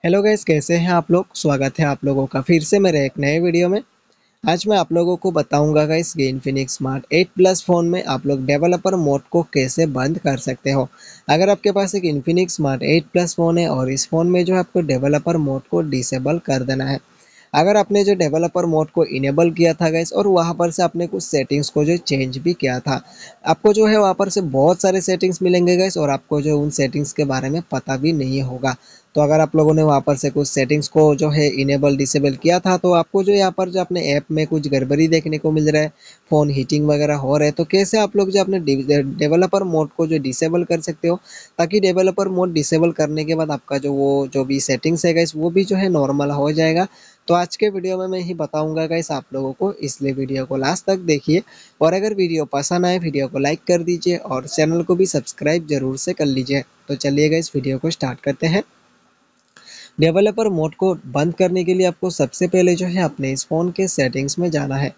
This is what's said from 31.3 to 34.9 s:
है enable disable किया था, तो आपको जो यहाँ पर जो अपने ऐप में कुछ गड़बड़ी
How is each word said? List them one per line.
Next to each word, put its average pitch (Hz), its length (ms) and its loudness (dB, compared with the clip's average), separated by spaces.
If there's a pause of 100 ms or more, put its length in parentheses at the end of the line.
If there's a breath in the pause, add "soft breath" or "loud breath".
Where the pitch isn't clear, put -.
है 147 220 2
enable 139 440 2
disable 139 380 0
किया 170 260 2
था, 185 160 2
तो 180 160 2
आपको 170 320 2
जो 202 80 2
यहाँ 196 180 4
पर 185 180 -2
जो 180 120 -2
अपने 175 260 -2
ऐप 143 240 0
में 156 160 0
कुछ 151 220 -2
गड़बड़ी 139 400 2